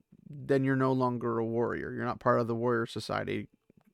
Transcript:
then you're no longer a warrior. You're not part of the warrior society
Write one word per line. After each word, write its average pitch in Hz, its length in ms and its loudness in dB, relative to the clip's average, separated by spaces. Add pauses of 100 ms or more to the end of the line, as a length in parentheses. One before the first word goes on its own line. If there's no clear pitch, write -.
(280)
then 135 360 0
you're 135 120 4
no 131 160 4
longer 123 460 0
a 113 80 0
warrior. 113 460 -2
You're 117 120 -6
not 120 160 -4
part 123 200 4
of 113 80 0
the 117 60 0
warrior 117 320 0
society 104 640 -4 (460)